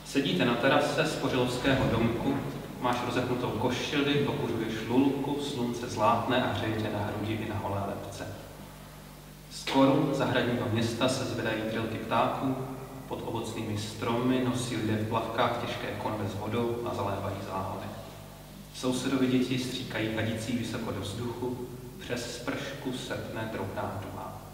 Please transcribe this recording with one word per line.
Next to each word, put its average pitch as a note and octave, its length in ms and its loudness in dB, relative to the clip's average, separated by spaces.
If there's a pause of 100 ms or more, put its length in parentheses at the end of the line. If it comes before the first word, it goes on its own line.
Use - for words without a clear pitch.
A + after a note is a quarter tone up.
Sedíte C3+ 400 2
na A#2+ 100 4
terase D3 520 4
Spořilovského C3 840 2
domku, A#2 440 2 (440)
máš B2 160 2 (100)
rozepnutou A#2+ 440 0
košili, C#3 640 2
pokuřuješ - 600 0 (140)
lulku, C#3 540 4
slunce A#2+ 460 -2
zlátne A2+ 560 4
a A2 80 0
hřeje G#2+ 240 0
tě G#2+ 160 0
na G#2 60 -2
hrudi G#2 360 -2
i A2 140 -2
na G2+ 100 -4
holé G2 280 -2
lebce. - 400 -6 (1200)
Z - 140 -10
korun - 480 6
zahradního A#2+ 600 2
města A#2+ 360 2
se B2 160 0
zvedají A2 460 -2
trilky A2 280 -2
ptáků, B2+ 580 2 (520)
pod A2 180 -6
ovocnými A2 520 -4
stromy B2 680 2
nosí - 320 0
lidé G#2+ 200 2
v G#2+ 120 0
plavkách A#2 580 2
těžké - 200 -4 (160)
konve G#2 260 -2
s - 60 -4
vodou A#2 420 0 (140)
a G#2 40 -2
zalévají G2 420 -2 (100)
záhony. - 400 -4 (880)
Sousedovi B2+ 520 2
děti B2+ 320 4
stříkají A2 580 -2
hadicí A2+ 420 0
vysoko A2+ 320 -4
do G2+ 100 -4
vzduchu, A#2+ 680 -4 (340)
přes - 360 -4
spršku - 560 -6
sepne G#2+ 600 -4
drobná - 500 -4
duha. - 380 -8 (140)